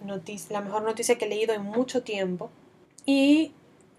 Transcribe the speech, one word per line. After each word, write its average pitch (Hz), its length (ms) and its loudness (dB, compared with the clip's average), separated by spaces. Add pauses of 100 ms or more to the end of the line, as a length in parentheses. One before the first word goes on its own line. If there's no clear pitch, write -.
noticia, 202 500 -10
la 202 100 -4
mejor 208 200 -4
noticia 226 340 0
que - 80 -4
he 208 40 -2
leído 214 240 0
en 208 100 -4
mucho 240 400 -2
tiempo 196 480 -4 (540)
y 285 480 4 (460)